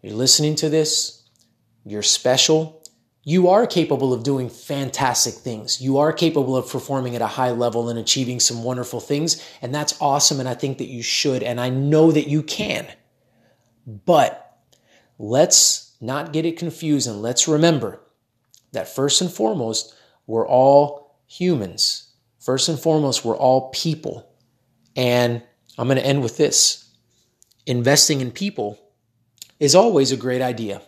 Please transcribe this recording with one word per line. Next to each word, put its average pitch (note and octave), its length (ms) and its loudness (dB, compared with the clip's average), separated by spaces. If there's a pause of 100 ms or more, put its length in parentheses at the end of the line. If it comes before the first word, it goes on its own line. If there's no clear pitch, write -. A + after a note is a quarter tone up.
You're G#2 120 -12
listening D3+ 420 2
to D#3 120 -2
this. - 560 -2 (600)
You're G#2 200 -8
special. D#3 760 0 (440)
You F3+ 240 2
are G#3+ 180 6
capable C3+ 460 0
of A2+ 100 -4
doing C3 260 -2
fantastic C3 840 -2
things. A2+ 460 -8
You C3+ 180 0
are D3+ 140 2
capable D3+ 440 0
of B2+ 140 -4
performing B2+ 460 -6
at A2+ 60 -4
a A2 40 -2
high B2+ 240 -2
level A#2 380 -2
and A#2 100 -6
achieving B2 400 -4
some A#2 240 -2
wonderful B2 380 -6
things. D3 440 -4 (160)
And B2+ 140 -8
that's D3+ 260 -6
awesome. C#3+ 380 2
And B2+ 100 -6
I B2 60 -4
think C3+ 240 -6
that B2+ 80 -8
you A#2+ 160 -12
should. B2+ 400 -2
And A#2+ 180 -4
I B2+ 100 -2
know D3+ 420 4
that D3 160 2
you D3+ 160 0
can. - 420 -6 (1000)
But B2+ 760 0 (560)
let's - 800 2
not C#3+ 320 -8
get D#3+ 140 -2
it E3 100 -4
confused. D3+ 520 -2
And G#2 120 -8
let's A#2+ 280 0
remember D3+ 520 2 (720)
that - 240 -8
first C#3 260 0
and F3+ 100 -2
foremost, B2+ 640 -4 (360)
we're A2 180 -2
all C#3 800 4
humans. - 840 -2 (260)
First C3 300 -2
and D3+ 100 -2
foremost, D3+ 460 2
we're A2+ 120 0
all C3 340 2
people. - 600 -6 (640)
And A#2+ 480 0 (360)
I'm B2 100 -2
gonna C3 120 2
end C#3 220 0
with A2+ 160 -6
this. - 520 0 (760)
Investing C3+ 540 2
in B2 100 -6
people A#2+ 480 -8 (840)
is D3 140 4
always F3+ 360 6
a C3+ 60 -2
great B2+ 240 -4
idea. A#2 480 -4